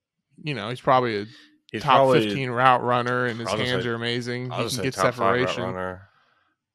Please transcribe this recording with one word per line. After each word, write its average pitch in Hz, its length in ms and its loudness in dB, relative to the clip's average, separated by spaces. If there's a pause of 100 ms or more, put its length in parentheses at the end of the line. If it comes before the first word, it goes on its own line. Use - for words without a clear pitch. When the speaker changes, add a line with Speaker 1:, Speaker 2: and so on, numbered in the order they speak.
(420)
Speaker 1:
you 151 120 -8
know, 110 160 -6
he's 127 100 -8
probably 123 440 2
a - 20 -10 (460)
Speaker 2:
He's 107 120 -6
Speaker 1:
top 135 140 4
Speaker 2:
probably, 131 240 6
Speaker 1:
fifteen 110 280 -2
route 127 340 4
runner, 123 420 0
and 117 140 -4
his 107 100 -6
Speaker 2:
I - 20 0
was 107 80 -2
gonna 123 120 -2
Speaker 1:
hands 123 120 -2
Speaker 2:
say, 120 60 -2
Speaker 1:
are 117 60 -2
amazing. 120 560 -6
Speaker 2:
I 87 60 -8
Speaker 1:
He 113 60 -2
Speaker 2:
was 117 120 -4
Speaker 1:
can 101 80 -6
Speaker 2:
gonna - 0 -
say - 0 -
Speaker 1:
get 123 100 -2
Speaker 2:
top 98 220 0
five 98 200 2
route 123 140 0
Speaker 1:
separation. - 140 -6
Speaker 2:
runner. 92 460 -8 (640)